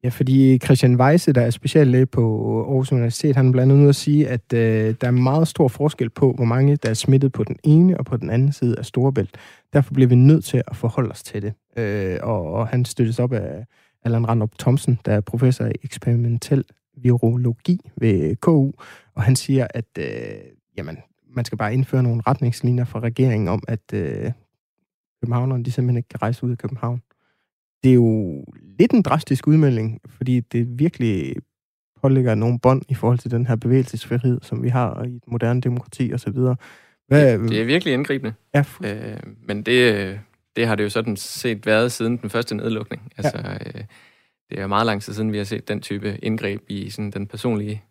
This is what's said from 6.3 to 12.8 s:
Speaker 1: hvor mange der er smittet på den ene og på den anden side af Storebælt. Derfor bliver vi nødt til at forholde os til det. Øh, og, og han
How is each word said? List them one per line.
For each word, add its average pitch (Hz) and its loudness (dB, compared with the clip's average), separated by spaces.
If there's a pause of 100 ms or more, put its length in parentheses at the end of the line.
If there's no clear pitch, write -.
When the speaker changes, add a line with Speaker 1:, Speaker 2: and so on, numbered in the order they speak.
Speaker 1:
hvor 127 -2
mange 135 2
der 123 -4
er 110 0
smittet 135 2
på - -6
den - -6
ene 170 6
og - -6
på 123 -4
den - -6
anden 127 2
side 120 -2
af - -12
Storebælt. 127 -2 (360)
Derfor 139 2
bliver 131 4
vi 123 6
nødt 139 8
til - -2
at - -10
forholde 117 -4
os - -18
til - -10
det. 104 -8 (240)
Øh, 101 -4
og, 90 -4
og 110 -2
han 123 0